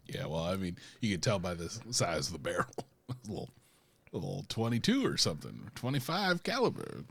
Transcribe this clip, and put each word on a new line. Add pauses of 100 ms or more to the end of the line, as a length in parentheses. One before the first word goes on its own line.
Yeah,
well,
I
mean, (240)
you
can
tell
by
the
s-, (120)
size
of
the
barrel.
<laughs> (340)
It's
a
little, (640)
a
little
twenty-two
or
something,
twenty-five
caliber.